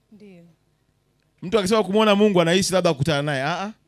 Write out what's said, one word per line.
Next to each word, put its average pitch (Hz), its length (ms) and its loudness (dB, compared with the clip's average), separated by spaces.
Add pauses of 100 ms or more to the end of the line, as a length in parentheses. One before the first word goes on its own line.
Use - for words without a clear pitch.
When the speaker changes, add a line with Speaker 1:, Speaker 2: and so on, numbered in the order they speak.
(120)
Speaker 1:
Ndio. 190 320 -20 (1000)
Speaker 2:
Mtu 190 180 -2
akisema 202 240 2
kumuona 202 320 2
Mungu 202 260 2
anahisi 175 320 0
labda 175 200 2
kukutana 143 280 -2
naye. 143 220 -6
Ah, 170 200 -6
ah. 214 80 -12 (160)